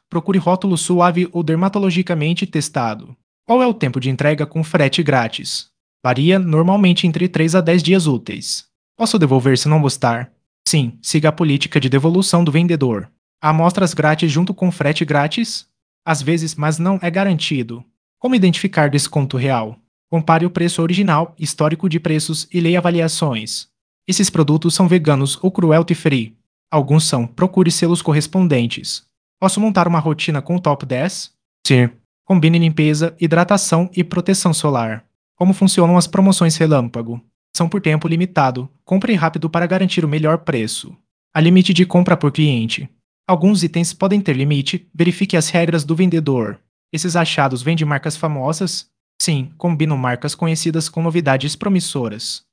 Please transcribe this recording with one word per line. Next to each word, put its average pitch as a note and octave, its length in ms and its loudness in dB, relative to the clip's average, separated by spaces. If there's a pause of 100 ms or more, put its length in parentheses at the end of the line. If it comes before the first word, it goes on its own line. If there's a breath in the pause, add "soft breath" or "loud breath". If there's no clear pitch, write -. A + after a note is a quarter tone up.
procure F#3 300 -2
rótulo F3+ 380 0
suave F3 560 2
ou F3 100 -4
dermatologicamente F3 1040 -2
testado. B2 640 -6 (320)
Qual B3 160 2
é B3+ 60 2
o A#3 60 0
tempo C3+ 260 -4
de B2+ 100 -2
entrega D3 360 0
com D#3+ 180 -4
frete D#3 400 0
grátis? C3 640 -2 (340)
Varia, C#3+ 380 2
normalmente F3+ 680 2
entre E3+ 220 0
três D#3+ 280 0
a F#3 40 2
dez E3+ 240 2
dias E3+ 240 2
úteis. - 600 -6 (280)
Posso A3+ 240 0
devolver C3 380 4
se - 100 -4
não D#3 140 4
gostar? B2 500 -2 (340)
Sim, B2 360 -2
siga D#3 260 0
a D3+ 60 2
política D#3 440 0
de C3+ 120 2
devolução E3 520 2
do D#3 120 0
vendedor. C#3 580 0 (320)
Há D#3 60 0
amostras F3 460 2
grátis D3+ 360 2
junto F3 220 0
com F#3 180 -2
frete D3+ 320 -2
grátis? D3 600 -2 (400)
Às D#3 160 -2
vezes, D#3+ 320 -2
mas D#3 240 -2
não F#3 240 0
é F3 80 -4
garantido. D#3 760 -2 (360)
Como B3+ 160 0
identificar F#3 520 2
desconto C#3 480 -2
real? B2 440 -4 (320)
Compare E3 340 2
o F3+ 60 -2
preço E3+ 320 -2
original, E3+ 560 0
histórico D#3+ 500 -2
de D#3+ 100 -2
preços D#3 540 -4
e F3+ 60 -2
leia E3+ 180 2
avaliações. E3 920 -2 (400)
Esses F#3 220 0
produtos D#3 460 0
são F#3 120 4
veganos D3+ 540 2
ou F3+ 100 0
cruelty E3+ 440 2
free? B2+ 420 -2 (320)
Alguns D3+ 360 2
são. A#2+ 200 -2
Procure F#3 460 0
selos E3+ 320 0
correspondentes. D3+ 1000 -2 (340)
Posso F#3+ 200 0
montar G3 280 2
uma E3+ 100 2
rotina D#3 420 -2
com F3 160 -4
o F3+ 40 -2
top C#3+ 260 -2
dez? C3 460 -6 (340)
Sim. B2 240 4 (340)
Combine E3+ 360 4
limpeza, D#3 600 0
hidratação E3 760 2
e F3+ 80 0
proteção F3+ 500 -2
solar. A#2 500 -2 (320)
Como F3+ 160 2
funcionam F3+ 460 4
as E3+ 80 4
promoções F#3 520 2
relâmpago? A#2+ 640 0 (380)
São E3+ 100 0
por G3 140 -4
tempo D#3 260 0
limitado. D3 640 -2 (160)
Compre G3+ 300 0
rápido D#3+ 340 -2
para E3+ 160 -2
garantir F#3 400 0
o - 20 -2
melhor D#3 320 0
preço. A#2 560 -6 (380)
Há D#3 80 0
limite F3+ 320 6
de F3+ 140 4
compra F3+ 280 2
por C#3+ 160 0
cliente. C#3 560 -2 (400)
Alguns F#3 360 2
itens E3+ 300 -2
podem G3 260 0
ter F3 160 -2
limite. C#3 580 -2
Verifique F3 440 0
as D#3+ 100 0
regras E3+ 380 0
do D#3+ 100 -2
vendedor. D3 640 0 (320)
Esses E3 240 -4
achados C#3 460 -2
vêm D#3+ 160 -2
de D#3+ 80 0
marcas D3 320 -4
famosas? D#3 720 -6 (320)
Sim, C#3 360 -2
combinam D#3 380 0
marcas B2+ 400 -4
conhecidas D#3+ 540 -2
com E3 120 -6
novidades D#3 540 0
promissoras. C3+ 960 -4